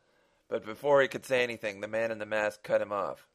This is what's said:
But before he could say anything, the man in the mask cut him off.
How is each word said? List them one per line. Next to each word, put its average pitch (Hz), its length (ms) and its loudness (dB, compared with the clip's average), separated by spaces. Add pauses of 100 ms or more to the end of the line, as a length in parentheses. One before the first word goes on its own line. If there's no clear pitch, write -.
(480)
But 110 160 -6
before 139 360 4
he 131 80 4
could 120 160 -8
say 127 180 2
anything, 110 380 -4
the 104 80 -6
man 113 220 -2
in 110 80 -6
the 107 80 -8
mask 107 360 0
cut 110 200 2
him 101 100 -6
off. 92 420 -4